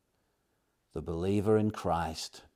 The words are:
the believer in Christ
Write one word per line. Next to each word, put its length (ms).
the 80
believer 560
in 140
Christ 720